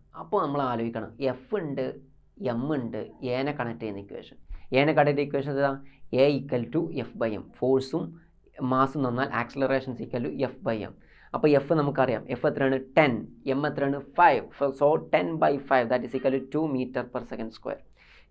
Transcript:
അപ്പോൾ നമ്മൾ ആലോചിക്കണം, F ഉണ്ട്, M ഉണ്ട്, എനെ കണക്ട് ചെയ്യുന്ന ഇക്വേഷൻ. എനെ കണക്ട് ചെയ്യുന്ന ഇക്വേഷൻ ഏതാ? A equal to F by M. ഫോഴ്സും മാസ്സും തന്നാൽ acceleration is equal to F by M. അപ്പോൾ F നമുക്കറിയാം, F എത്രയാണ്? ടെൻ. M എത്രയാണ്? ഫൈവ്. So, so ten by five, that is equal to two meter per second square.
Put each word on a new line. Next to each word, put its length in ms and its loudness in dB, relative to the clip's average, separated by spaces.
അപ്പോൾ 280 0
നമ്മൾ 160 0
ആലോചിക്കണം, 500 -4
F 280 -6
ഉണ്ട്, 380 -4
M 300 -2
ഉണ്ട്, 360 -6
എനെ 300 -2
കണക്ട് 280 -6
ചെയ്യുന്ന 200 -8
ഇക്വേഷൻ. 360 -16
എനെ 200 4
കണക്ട് 260 4
ചെയ്യുന്ന 20 0
ഇക്വേഷൻ 320 -2
ഏതാ? 300 0
A 240 4
equal 360 -4
to 240 -2
F 240 -6
by 120 -2
M. 60 -8
ഫോഴ്സും 720 -2
മാസ്സും 460 2
തന്നാൽ 220 -2
acceleration 540 -2
is 120 -10
equal 220 -4
to 200 -2
F 180 -8
by 200 -4
M. 40 -14
അപ്പോൾ 140 2
F 260 4
നമുക്കറിയാം, 500 2
F 220 -4
എത്രയാണ്? 340 2
ടെൻ. 300 4
M 140 0
എത്രയാണ്? 340 -2
ഫൈവ്. 460 6
So, 240 -2
so 300 4
ten 360 0
by 200 2
five, 360 2
that 160 -2
is 80 -6
equal 160 0
to 80 0
two 360 -2
meter 260 -2
per 200 -8
second 240 -8
square. 320 -10